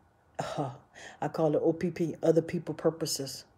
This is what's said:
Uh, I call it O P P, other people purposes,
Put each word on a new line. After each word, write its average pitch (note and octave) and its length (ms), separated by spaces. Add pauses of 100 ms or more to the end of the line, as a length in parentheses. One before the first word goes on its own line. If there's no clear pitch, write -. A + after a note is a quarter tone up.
(380)
Uh, C#3 320 (500)
I D3 80
call D3+ 260
it - 80
O D#3+ 100
P E3+ 180
P, E3+ 320
other D#3+ 200
people D#3+ 320
purposes, D#3 680 (140)